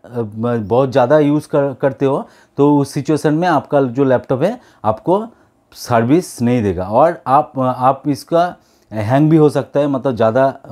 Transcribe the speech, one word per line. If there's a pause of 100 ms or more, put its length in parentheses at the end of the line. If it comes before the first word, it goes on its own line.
अ, (260)
म-,
बहुत
ज़्यादा
यूज़
कर,
करते
हो (300)
तो
उस
सिचुएशन
में
आपका
जो
लैपटॉप
है (260)
आपको (480)
सर्विस
नहीं
देगा
और
आप,
आप
इसका (380)
हैंग
भी
हो
सकता
है,
मतलब
ज़्यादा (120)